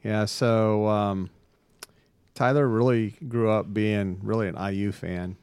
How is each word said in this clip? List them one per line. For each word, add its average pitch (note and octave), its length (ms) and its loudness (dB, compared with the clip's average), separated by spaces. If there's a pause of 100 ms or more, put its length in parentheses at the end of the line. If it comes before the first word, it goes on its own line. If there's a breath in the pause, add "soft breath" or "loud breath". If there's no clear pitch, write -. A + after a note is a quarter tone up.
Yeah, G#2+ 220 0
so, A2 600 2
um, G2+ 420 0 (1040 soft breath)
Tyler C#3 320 2
really A2+ 440 2 (160)
grew A#2 240 0
up G2+ 220 0
being G2+ 500 0
really G#2+ 240 -2
an E2+ 100 -6
I G2 140 -4
U G2 200 -2
fan. F2+ 500 -8